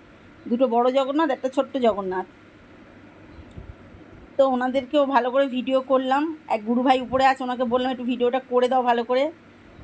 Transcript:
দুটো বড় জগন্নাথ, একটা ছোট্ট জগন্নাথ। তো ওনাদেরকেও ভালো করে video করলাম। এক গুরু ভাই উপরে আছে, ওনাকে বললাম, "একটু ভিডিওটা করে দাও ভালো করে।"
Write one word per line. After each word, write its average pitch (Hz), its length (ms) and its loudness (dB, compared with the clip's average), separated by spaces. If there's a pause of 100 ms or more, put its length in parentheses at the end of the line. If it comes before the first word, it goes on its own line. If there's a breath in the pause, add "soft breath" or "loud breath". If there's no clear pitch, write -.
(460)
দুটো 240 220 0
বড় 240 240 2
জগন্নাথ, 269 380 0
একটা 254 200 -4
ছোট্ট 262 280 -4
জগন্নাথ। 190 500 -2 (2000)
তো 269 160 2
ওনাদেরকেও 254 560 0
ভালো 254 260 4
করে 277 160 2
video 254 340 -2
করলাম। 262 420 0 (240)
এক 220 180 -4
গুরু 240 180 0
ভাই 262 180 4
উপরে 262 240 0
আছে, 262 180 2
ওনাকে 247 200 -4
বললাম, 254 280 0
"একটু 247 140 -8
ভিডিওটা 247 340 -2
করে 247 280 0
দাও 254 160 0
ভালো 240 200 0
করে।" 247 200 0 (600)